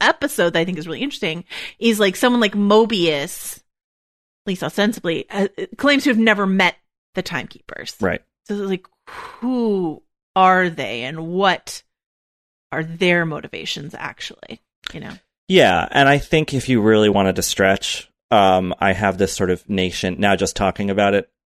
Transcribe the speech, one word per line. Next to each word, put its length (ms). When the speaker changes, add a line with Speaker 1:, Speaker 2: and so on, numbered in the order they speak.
Speaker 1:
episode 520
that 60
I 60
think 140
is 80
really 140
interesting 420
is, 220
like, 160
someone 260
like 120
Mobius, 1040
at 40
least 160
ostensibly, 680
uh, 180
claims 280
to 40
have 80
never 280
met 300
the 60
Timekeepers. 800
Speaker 2:
Right. 220
Speaker 1:
So 60
it's 160
like, 180
who 920
are 340
they 340
and 240
what 560
are 120
their 420
motivations 720
actually, 640
you 80
know? 120
Speaker 2:
Yeah, 420
and 180
I 120
think 340
if 160
you 120
really 280
wanted 280
to 40
stretch, 680
um, 500
I 140
have 240
this 160
sort 160
of 180
nation, 520
now 160
just 200
talking 360
about 240
it, 120